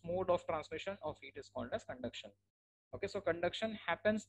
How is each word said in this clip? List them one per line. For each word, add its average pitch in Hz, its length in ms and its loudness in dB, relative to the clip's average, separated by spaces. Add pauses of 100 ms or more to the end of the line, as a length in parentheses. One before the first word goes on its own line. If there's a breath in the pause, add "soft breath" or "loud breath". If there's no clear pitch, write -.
mode 180 240 2
of 175 160 4
transmission 165 580 -2
of 151 180 -2
heat 135 140 -14
is 139 180 -10
called 123 200 -2
as 226 100 0
conduction. 127 480 -6 (640)
Okay, 196 140 -4
so 196 120 -4
conduction 175 680 0
happens 214 440 4